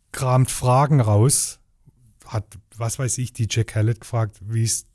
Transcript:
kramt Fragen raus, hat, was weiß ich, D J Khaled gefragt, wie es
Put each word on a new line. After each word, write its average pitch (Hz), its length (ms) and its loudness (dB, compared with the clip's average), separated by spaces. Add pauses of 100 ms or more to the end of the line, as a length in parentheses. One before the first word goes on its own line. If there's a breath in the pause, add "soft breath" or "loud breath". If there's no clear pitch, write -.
(120)
kramt 127 380 2
Fragen 135 500 2
raus, 107 580 2 (680)
hat, 104 180 -8 (320)
was 113 220 -6
weiß 127 200 -4
ich, 123 140 -8
D 113 120 -4
J 107 220 -2
Khaled 110 340 -2
gefragt, 113 420 -6
wie 113 200 -4
es - 320 -4